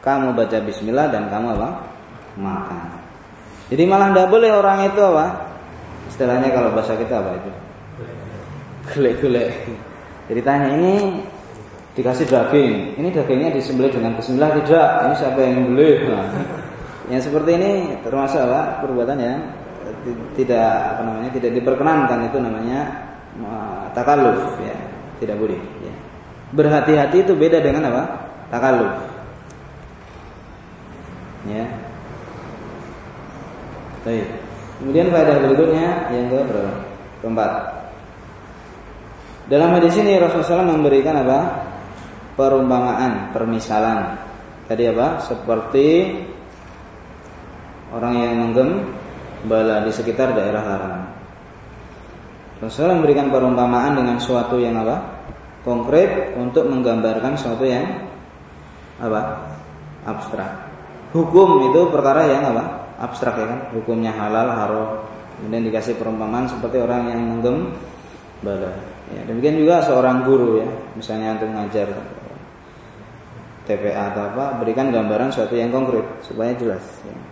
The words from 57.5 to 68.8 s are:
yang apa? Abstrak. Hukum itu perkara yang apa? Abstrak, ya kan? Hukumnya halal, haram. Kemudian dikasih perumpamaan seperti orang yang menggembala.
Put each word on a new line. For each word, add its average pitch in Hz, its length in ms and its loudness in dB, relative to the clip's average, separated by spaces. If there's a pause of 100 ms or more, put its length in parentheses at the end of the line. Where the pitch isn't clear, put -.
yang 131 440 -2 (920)
apa? 107 500 -4 (540)
Abstrak. 104 460 -8 (600)
Hukum 185 560 6
itu 165 240 6
perkara 143 360 4
yang 139 200 2
apa? - 400 -4 (120)
Abstrak, 120 360 -4
ya 110 120 -2
kan? 127 100 -6 (160)
Hukumnya 113 380 -2
halal, 107 360 0
haram. 110 400 -2 (480)
Kemudian 113 300 -4
dikasih 110 300 -2
perumpamaan 110 520 -4
seperti 120 320 -4
orang 120 280 0
yang 117 120 -4 (120)
menggembala. 113 1400 -6 (340)